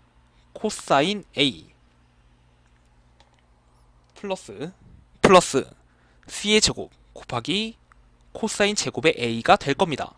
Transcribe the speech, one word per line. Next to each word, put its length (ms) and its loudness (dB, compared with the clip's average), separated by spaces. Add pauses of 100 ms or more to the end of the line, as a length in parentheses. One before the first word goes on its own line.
(540)
코사인 720 -2 (140)
A 320 -2 (2500)
플러스, 560 -10 (500)
플러스 480 6 (580)
C의 340 2
제곱 300 -2 (220)
곱하기 640 -6 (560)
코사인 420 -2
제곱의 420 -2
A가 380 2
될 180 0
겁니다. 440 -2